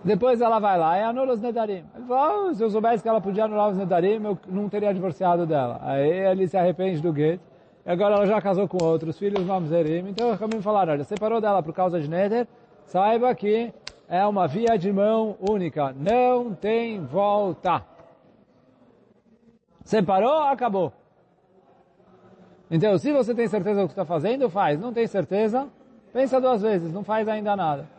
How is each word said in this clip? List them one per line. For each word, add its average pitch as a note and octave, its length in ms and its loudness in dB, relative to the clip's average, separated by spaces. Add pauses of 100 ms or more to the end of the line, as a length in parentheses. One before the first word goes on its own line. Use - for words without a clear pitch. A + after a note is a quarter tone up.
Depois A3+ 380 2
ela A3+ 180 2
vai G3+ 180 2
lá E3 220 2
e - 20 0
anula B3 320 0
os G#3 80 -2
Nedarim. G#3+ 420 -4 (120)
Ele A#3+ 120 -14
fala, D#4+ 420 0
"Ah, D#4+ 40 -2
se G#3+ 100 -2
eu A3+ 60 0
soubesse A3 320 0
que A3+ 80 -4
ela A3 100 2
podia G3+ 260 -2
anular G#3+ 240 2
os F#3 80 -2
Nedarim, F#3+ 460 0
eu G#3 140 -4 (100)
não G3 220 -4
teria G#3 240 -2
divorciado F3 540 0
dela." B2+ 340 -2
Aí C#3 260 0
ele F#3+ 400 2
se G3 100 -2
arrepende F3+ 440 0
do E3+ 100 0
gueto. D#3 320 0 (400)
E - 60 -12
agora G3+ 260 2
ela G3+ 120 4
já G#3+ 120 2
casou F#3+ 280 0
com F3+ 160 -2
outros D#3+ 340 0
filhos, G3+ 260 -2
mamzerim. E3+ 680 0
Então A3+ 220 -2
os F#3+ 80 -4
Ramim A3 220 -4
falaram, F#3+ 320 0
olha, C#3+ 100 -2
separou G#3+ 380 -2
dela G3+ 220 2
por D#3 100 -10
causa F3+ 260 0
de D3 80 -4
Neder, G3+ 400 0 (380)
saiba A3+ 480 2
que G#3+ 400 -2 (340)
é F3+ 180 0
uma G3+ 220 2
via A3+ 300 2
de F#3 140 -2
mão G#3+ 480 2
única. F3 540 -2
Não A#3+ 600 2
tem A3 500 -4
volta. F#3 800 0 (2000)
Separou, A3 600 2
acabou. A3+ 500 -2 (1800)
Então, F3 280 4
se C4+ 140 0
você A#3+ 240 2
tem A#3 120 0
certeza G3+ 340 0
do F#3 60 2
que - 60 -8
está F3 120 -4
fazendo, G3 440 0
faz. D#3+ 300 0
Não A#3 140 -8
tem A#3 120 0
certeza, G#3 640 -2 (460)
pensa C4 260 2
duas B3+ 220 2
vezes, F3+ 320 0
não G3+ 100 -6
faz G#3+ 240 -2
ainda G#3 280 -2
nada. D3+ 300 -2 (140)